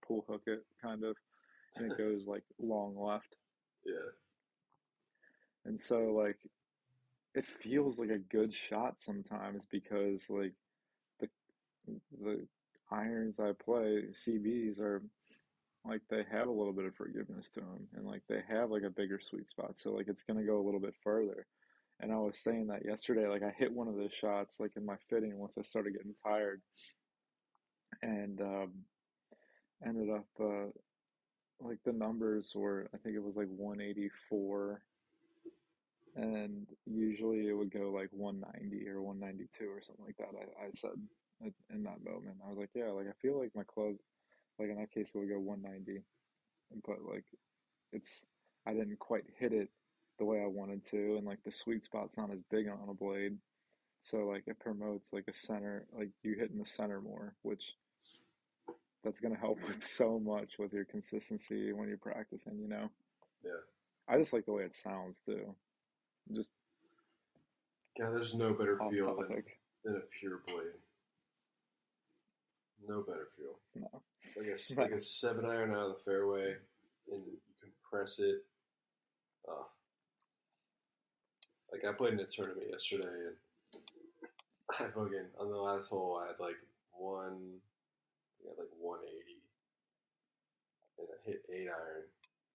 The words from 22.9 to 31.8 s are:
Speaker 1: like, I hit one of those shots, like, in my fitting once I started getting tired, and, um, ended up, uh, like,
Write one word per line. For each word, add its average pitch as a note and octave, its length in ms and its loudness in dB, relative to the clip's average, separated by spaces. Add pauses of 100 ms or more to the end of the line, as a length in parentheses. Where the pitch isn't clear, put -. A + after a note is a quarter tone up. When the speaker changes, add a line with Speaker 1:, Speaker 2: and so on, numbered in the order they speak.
Speaker 1:
like, G2+ 160 2
I G#2 80 2
hit A#2 200 4
one A#2+ 160 -2
of G#2+ 80 -2
those G2+ 180 0
shots, G2+ 460 0
like, G#2+ 160 -2
in G#2 100 -4
my G2 120 -2 (120)
fitting G#2+ 280 2
once G2+ 200 -8
I G#2 40 0
started G#2 320 -2
getting G2+ 300 -8
tired, G#2 380 2 (1400)
and, G2+ 400 -2
um, G2 440 -2 (1000)
ended A2+ 240 0
up, G#2+ 180 0 (120)
uh, G2+ 280 2 (920)
like, A#2 240 -6